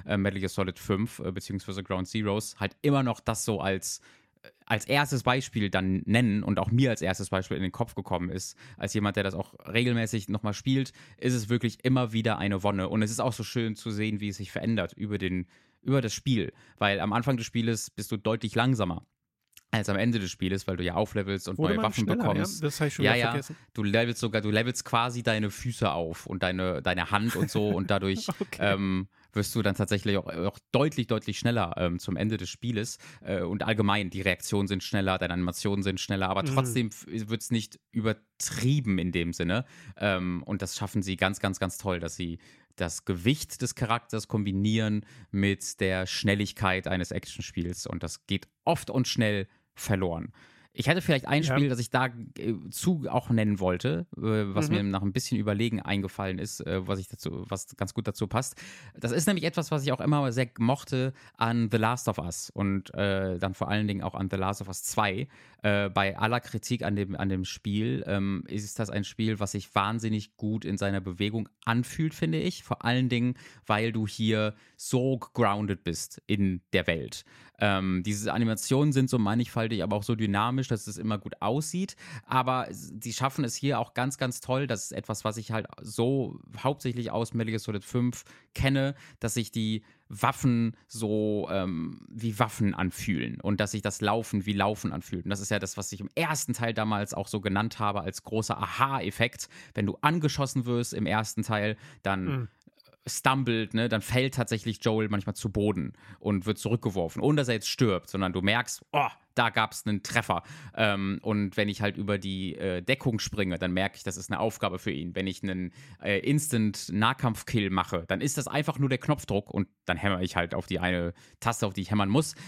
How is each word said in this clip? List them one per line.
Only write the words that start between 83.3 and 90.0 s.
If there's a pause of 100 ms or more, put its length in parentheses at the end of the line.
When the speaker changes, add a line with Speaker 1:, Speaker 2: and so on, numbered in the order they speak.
Speaker 1:
es
hier
auch
ganz,
ganz
toll.
Das
ist
etwas,
was
ich
halt (140)
so (200)
hauptsächlich
aus
Metal
Gear
Solid
fünf (300)
kenne, (260)
dass
sich
die (240)